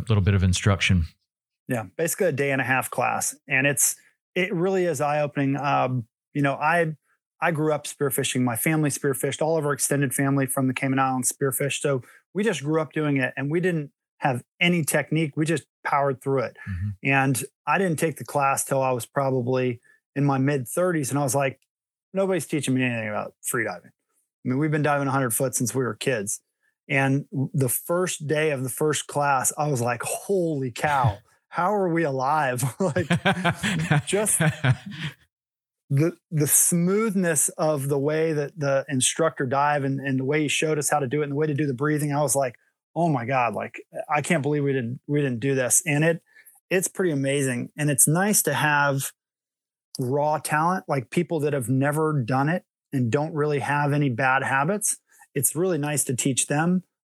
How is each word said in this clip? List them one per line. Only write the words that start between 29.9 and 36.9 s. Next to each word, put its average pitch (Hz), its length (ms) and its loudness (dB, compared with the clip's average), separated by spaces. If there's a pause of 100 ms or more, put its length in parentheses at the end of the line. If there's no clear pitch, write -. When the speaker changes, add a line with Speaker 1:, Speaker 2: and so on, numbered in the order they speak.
Speaker 2:
"Holy 160 680 -2
cow, 131 480 0 (140)
Speaker 1:
<laughs> - 140 -20
Speaker 2:
how 180 260 0
are 190 160 0
we 165 140 2
alive?" 135 600 0 (120)
<laughs> - 40 -20
Like, 175 280 0
Speaker 1:
<laughs> 175 1000 0
Speaker 2:
just 208 320 0 (1500)
the, 147 220 2 (200)
the 151 160 2
smoothness 180 1120 2